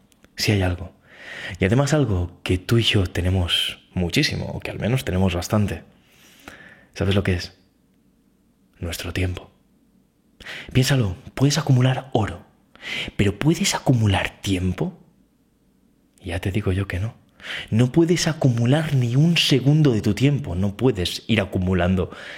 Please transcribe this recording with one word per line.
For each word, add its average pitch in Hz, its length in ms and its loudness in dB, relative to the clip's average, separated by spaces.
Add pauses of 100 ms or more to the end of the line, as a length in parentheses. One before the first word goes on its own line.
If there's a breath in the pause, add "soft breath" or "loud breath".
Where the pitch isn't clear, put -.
(360)
sí - 160 -2
hay 101 100 2
algo. 90 320 -4 (680 loud breath)
Y - 60 2
además 131 280 2
algo 104 500 0
que 123 140 0
tú - 200 0
y 113 60 2
yo 101 220 2
tenemos 92 720 -2 (140)
muchísimo, 92 520 -2
o - 140 -8
que 98 120 -10
al - 80 -10
menos 127 260 -2
tenemos 92 280 0
bastante. 92 500 -2 (1080 loud breath)
¿Sabes 95 220 0
lo 98 80 0
que 92 100 0
es? - 240 -8 (1200)
Nuestro 87 340 -10
tiempo. 92 380 -4 (1200 loud breath)
Piénsalo, 131 420 2 (180)
puedes 143 240 2
acumular 127 560 2
oro, 92 320 -2 (680 loud breath)
pero 101 220 0
¿puedes 175 380 2
acumular 107 680 2
tiempo? 95 580 -2 (1200)
Ya 87 160 -6
te 98 120 -4
digo 101 200 0
yo 98 160 0
que 87 120 -4
no. 107 160 -6 (540 loud breath)
No 127 220 4
puedes 165 360 2
acumular 139 680 0
ni 123 200 0
un 160 220 4
segundo 143 540 4
de 107 100 0
tu 104 140 2
tiempo, 123 400 0
no 98 200 -2
puedes 104 520 -2
ir 107 140 2
acumulando 92 680 0 (280 loud breath)